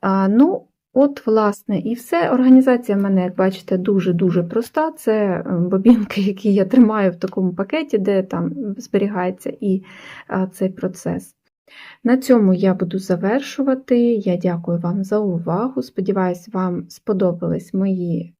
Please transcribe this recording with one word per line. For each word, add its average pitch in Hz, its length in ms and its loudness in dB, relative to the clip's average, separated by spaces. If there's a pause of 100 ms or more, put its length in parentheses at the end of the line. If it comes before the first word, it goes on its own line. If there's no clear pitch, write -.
А, 190 260 0
ну, 269 400 2 (320)
от, 277 280 2
власне, 214 520 0
і 220 140 -6
все. 339 380 -2
Організація 254 680 4
в 196 40 0
мене, 196 220 2
як 180 120 -4
бачите, 190 420 -2
дуже-дуже 180 680 0
проста. 233 480 -4
Це, - 220 -2
е, 202 380 0
бобінки, 196 720 2
<laughs> - 0 -
які 196 320 0
я 196 120 2
тримаю 214 460 4
в 175 40 -8
такому 185 380 -4
пакеті, 233 440 -4
де 190 260 0
там 170 280 -4 (260)
зберігається 196 840 -4
і, 190 240 -2 (460)
е, 190 240 -2
цей 190 160 -4
процес. 180 680 -10 (680)
На 240 140 2
цьому 233 360 4
я 185 200 2
буду 185 260 -4
завершувати. 240 1120 -2
Я 196 240 -2
дякую 170 420 -2
вам 180 240 -4
за 208 160 -2
увагу. 196 640 -2
Сподіваюсь, 190 680 -4
вам 180 360 -4
сподобались 175 840 -4
мої 180 680 -4